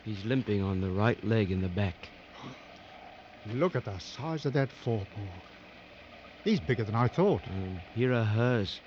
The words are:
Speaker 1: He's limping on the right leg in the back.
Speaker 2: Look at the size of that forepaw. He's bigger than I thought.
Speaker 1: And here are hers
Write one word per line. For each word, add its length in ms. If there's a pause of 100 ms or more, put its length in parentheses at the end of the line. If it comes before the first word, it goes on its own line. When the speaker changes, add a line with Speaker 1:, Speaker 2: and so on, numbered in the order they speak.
Speaker 1:
He's 220
limping 360
on 180
the 100
right 340
leg 280
in 100
the 60
back. 400 (1400)
Speaker 2:
Look 240
at 100
the 120
size 480
of 80
that 160 (140)
forepaw. 440 (1160)
He's 160
bigger 240
than 120
I 120
thought. 380
Speaker 1:
And 340 (140)
here 180
are 120
hers 640